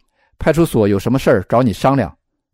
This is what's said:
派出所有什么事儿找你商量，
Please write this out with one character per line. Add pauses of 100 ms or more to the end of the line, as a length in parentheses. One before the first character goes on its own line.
(360)
派
出
所
有
什
么
事
儿
找
你
商
量， (420)